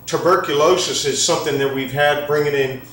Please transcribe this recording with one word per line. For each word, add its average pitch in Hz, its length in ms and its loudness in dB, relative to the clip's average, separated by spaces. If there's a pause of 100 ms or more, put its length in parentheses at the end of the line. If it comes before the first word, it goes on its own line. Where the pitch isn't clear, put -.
Tuberculosis 160 960 2
is - 180 -2
something 151 360 0
that 135 160 -2
we've 131 160 -6
had 147 340 0
bringing 147 300 0
in 131 260 -2 (120)